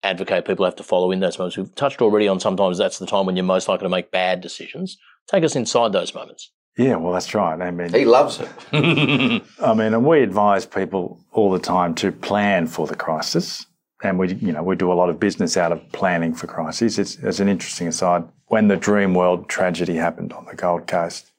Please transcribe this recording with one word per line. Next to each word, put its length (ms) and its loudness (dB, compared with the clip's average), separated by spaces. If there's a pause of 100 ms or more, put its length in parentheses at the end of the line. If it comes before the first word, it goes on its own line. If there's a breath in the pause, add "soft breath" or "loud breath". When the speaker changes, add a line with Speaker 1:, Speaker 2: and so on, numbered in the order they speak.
Speaker 1:
advocate 440 -2
people 180 0
have 120 0
to 60 -16
follow 300 2
in 80 -2
those 180 0
moments? 180 -6
We've 180 -8
touched 280 -2
already 260 4
on 120 0
sometimes 380 0
that's 200 -2
the 80 -10
time 200 0
when 100 -2
you're 80 0
most 240 0
likely 160 -2
to 60 -2
make 200 -4
bad 300 0
decisions. 560 -12 (320 soft breath)
Take 160 2
us 120 0
inside 360 0
those 220 -2
moments. 360 -18 (280)
Speaker 2:
Yeah, 180 4
well, 160 -2
that's 220 -4
right. 260 -2
I 100 -4
mean, 220 -6
Speaker 3:
He 140 4
loves 340 4
it. 80 -8 (240)
Speaker 1:
<laughs> 0 -
Speaker 2:
I 1040 2
mean, 180 2
and 140 2
we 160 6
advise 420 4
people 560 -4 (120)
all 180 4
the 80 2
time 380 0
to 160 0
plan 540 0
for 200 -4
the 100 -8
crisis. 720 -4 (360)
And 160 -2
we, 180 0
you 160 -2
know, 100 -4
we 140 0
do 140 0
a 40 4
lot 160 4
of 100 -6
business 380 0
out 140 2
of 200 -8
planning 400 0
for 140 -10
crises. 520 -4
It's, 180 -4
it's 220 -4
an 100 2
interesting 380 -4
aside. 380 0 (220)
When 220 4
the 100 4
Dreamworld 680 2
tragedy 480 -2
happened 360 -4
on 140 -18
the 80 -18
Gold 320 -2
Coast 520 -4